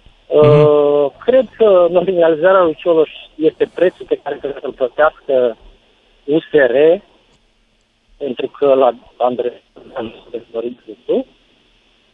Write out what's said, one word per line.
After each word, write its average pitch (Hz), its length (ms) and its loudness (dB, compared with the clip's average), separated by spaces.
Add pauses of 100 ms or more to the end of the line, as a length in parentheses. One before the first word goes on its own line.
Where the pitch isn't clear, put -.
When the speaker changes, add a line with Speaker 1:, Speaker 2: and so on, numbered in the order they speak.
(260)
Speaker 1:
Uh, 147 180 2
Speaker 2:
Mhm. 147 680 2 (120)
Speaker 1:
cred 254 220 2 (100)
că 190 340 2
nominalizarea 175 720 0
lui 156 160 -2
Cioloș 160 320 -2 (240)
este 151 400 -2
prețul - 340 -4
pe 143 140 -4
care 143 140 -10
trebuie 139 240 -12
să-l 127 120 -12
plătească 127 840 -4 (680)
U - 140 -2
S - 140 -14
R, 127 240 2 (1400)
pentru 131 300 -10 (120)
că 139 160 2
la 127 200 2 (220)
Andrei 120 460 -6 (880)
Florin 117 340 -10
Câțu, 165 420 -6 (880)